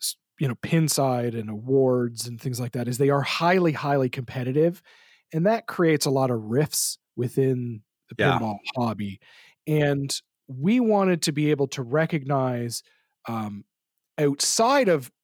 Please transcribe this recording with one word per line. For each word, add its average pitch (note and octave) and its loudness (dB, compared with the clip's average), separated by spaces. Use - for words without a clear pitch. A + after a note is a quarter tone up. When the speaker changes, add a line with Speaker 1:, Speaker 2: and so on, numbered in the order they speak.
Speaker 1:
s-, - -6
you C#3+ 0
know, A#2+ -4
Pinside C3 0
and G#2+ -8
awards A#2+ 0
and A#2+ -12
things B2 -6
like B2 -6
that A#2+ -4
is A#2+ -2
they C#3 4
are C#3 2
highly, E3+ 2
highly C#3 0
competitive, C3 -2
and D#3+ 0
that A3+ 0
creates D#3+ 2
a C#3+ 2
lot C3+ 2
of A2+ -2
rifts A#2+ -2
within B2 -2
the - -20
Speaker 2:
Yeah. F#2 4
Speaker 1:
pinball G#2+ -4
hobby. G#2 -4
And C#3+ 0
we E3+ 2
wanted G3 2
to E3 -2
be D3+ 0
able C#3+ 2
to - -8
recognize, C3 -2
um, G#2+ -8
outside A3+ 2
of, D3 0